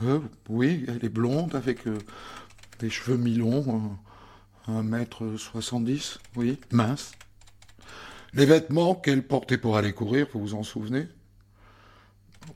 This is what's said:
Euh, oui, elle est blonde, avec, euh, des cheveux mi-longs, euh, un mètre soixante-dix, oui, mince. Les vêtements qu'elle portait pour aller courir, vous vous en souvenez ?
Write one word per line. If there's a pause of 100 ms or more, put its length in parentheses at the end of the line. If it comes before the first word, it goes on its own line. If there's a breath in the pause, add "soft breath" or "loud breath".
Euh, (300)
oui,
elle
est
blonde,
avec,
euh, (800 loud breath)
des
cheveux
mi-longs, (720 loud breath)
euh,
un
mètre
soixante-dix, (160)
oui, (140)
mince. (1200 loud breath)
Les
vêtements
qu'elle
portait
pour
aller
courir,
vous
vous
en
souvenez ? (1500 soft breath)